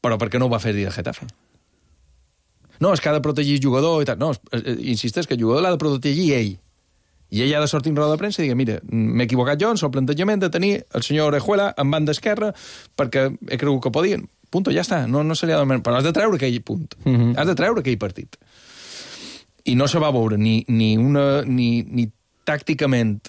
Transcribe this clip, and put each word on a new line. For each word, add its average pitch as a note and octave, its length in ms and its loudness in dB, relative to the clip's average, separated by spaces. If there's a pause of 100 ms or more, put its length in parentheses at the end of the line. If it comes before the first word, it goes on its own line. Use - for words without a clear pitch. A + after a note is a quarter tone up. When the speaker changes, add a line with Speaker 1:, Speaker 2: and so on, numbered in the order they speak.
Speaker 1:
Però B2 160 0
per A2 140 -2
què B2 80 0
no B2+ 80 2
ho - 20 0
va A2+ 80 0
fer G#2+ 160 -2
dia G2 140 -2
de - 80 -8
Getafe? - 320 -10 (1500)
No, F#3 120 4
és D#3 80 2
que D3+ 100 0
ha - 20 4
de D3+ 100 2
protegir C#3+ 380 0
el - 20 -2
jugador D3 400 2
i C#3 60 0
tal. G#2+ 100 -2
No, D3+ 140 0
és, A2+ 80 -6 (100)
eh, A#2+ 240 -4 (160)
insisteix B2 380 -2
que C3 100 -2
el - 20 -2
jugador A#2 220 2
l'ha F#3 80 2
de E3 80 0
protegir C#3+ 560 0
ell. G#2 220 -2 (760)
I G#2 140 -2
ell D3 100 2
ha D3 80 2
de D3 80 0
sortir D3+ 220 0
en C#3+ 80 0
roda D3+ 160 2
de - 20 -6
premsa G3+ 240 -4
i C#3+ 60 0
dir, A#2+ 100 0
«Mira, A2+ 220 0 (100)
m'he A2+ 320 2
equivocat B2+ 380 2
jo G#3+ 100 2
en A3 100 0
el D3+ 140 0
plantejament D3+ 480 0
de F3 80 0
tenir G3 420 0
el - 140 -2
senyor D3+ 220 2
Orejuela G3 500 2
en C#3 140 0
banda D#3 180 0
esquerra G#3 420 -2 (460)
perquè C3+ 300 0 (180)
he - 100 -6
cregut C#3 280 0
que B2 100 -2
podien.» F3+ 320 0 (240)
Punto, F#3+ 240 0
ja E3+ 80 2
està. E3 240 -2
No, C3+ 160 2
no D#3 160 0
se E3+ 80 -2
li D#3+ 60 2
ha D3+ 80 2
de - 20 2
demanar, C3 220 2
però A#2+ 160 0
has - 20 0
de D#3+ 100 2
treure D4+ 220 2
aquell B2+ 220 0 (100)
punt. D3+ 380 -6
Speaker 2:
Mhm. A#2+ 340 4
Speaker 1:
Has D3+ 80 0
de F#3 80 2
treure G#3 300 2
aquell B2 140 0
partit. - 360 -8 (1300)
I B2 140 0
no C#3 100 4
se D#3+ 160 2
va D3+ 80 2
veure A2+ 260 2
ni, A2 300 2
ni A2 300 4
una, C#3 500 2
ni, A#2+ 400 0
ni A2+ 220 -2 (360)
tàcticament C3+ 840 0